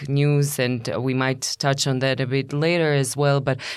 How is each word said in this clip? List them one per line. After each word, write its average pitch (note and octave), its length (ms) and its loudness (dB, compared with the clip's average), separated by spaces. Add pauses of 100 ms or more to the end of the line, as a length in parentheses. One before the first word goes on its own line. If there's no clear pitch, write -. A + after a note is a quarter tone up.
news, C#3+ 500 2
and B2 300 0 (100)
we B2+ 140 0
might C3 460 -2
touch C#3 280 0
on C3+ 120 0
that C3 220 0
a C3+ 60 -2
bit C3+ 280 -2
later D#3+ 400 2
as C#3 240 0
well. C#3 240 2
But C3+ 160 -2 (180)